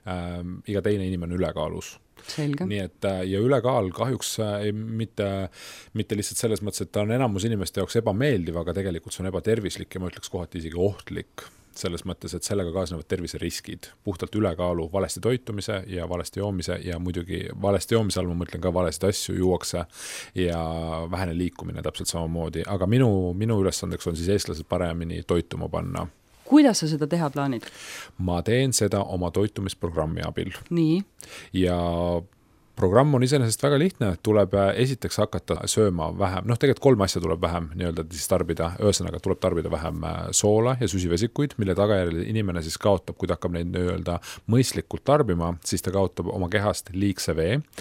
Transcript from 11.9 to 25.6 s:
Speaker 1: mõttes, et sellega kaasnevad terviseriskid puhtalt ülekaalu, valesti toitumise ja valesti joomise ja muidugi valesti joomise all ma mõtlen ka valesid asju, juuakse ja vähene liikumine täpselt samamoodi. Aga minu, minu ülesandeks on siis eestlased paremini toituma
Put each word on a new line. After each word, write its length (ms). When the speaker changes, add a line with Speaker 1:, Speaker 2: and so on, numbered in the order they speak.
Speaker 1:
mõttes, 320
et 80
sellega 300
kaasnevad 340
terviseriskid 840
puhtalt 320
ülekaalu, 560
valesti 320
toitumise 540
ja 220
valesti 320
joomise 420
ja 160
muidugi 440
valesti 340
joomise 240
all 80
ma 140
mõtlen 180
ka 140
valesid 340
asju, 300
juuakse 480
ja 160
vähene 240
liikumine 480
täpselt 260
samamoodi. 560
Aga 220
minu, 220
minu 240
ülesandeks 500
on 80
siis 140
eestlased 340
paremini 600
toituma 420